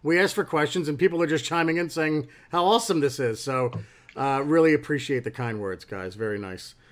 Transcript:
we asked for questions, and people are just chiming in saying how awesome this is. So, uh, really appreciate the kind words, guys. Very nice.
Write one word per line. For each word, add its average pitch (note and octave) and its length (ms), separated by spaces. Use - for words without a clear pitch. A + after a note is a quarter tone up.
we D#3+ 160
asked F#3+ 160
for G3+ 100
questions, D3+ 460
and C#3+ 80
people E3+ 240
are E3+ 60
just D3 180
chiming E3 320
in F3 140
saying D#3 360
how F3 160
awesome G#3 340
this C#3 200
is. A#2 200
So, C3 320
uh, C3+ 280
really D#3+ 300
appreciate C#3 500
the A2+ 80
kind A#2 280
words, F#2+ 260
guys. F#2 300
Very G#2 240
nice. F#2+ 340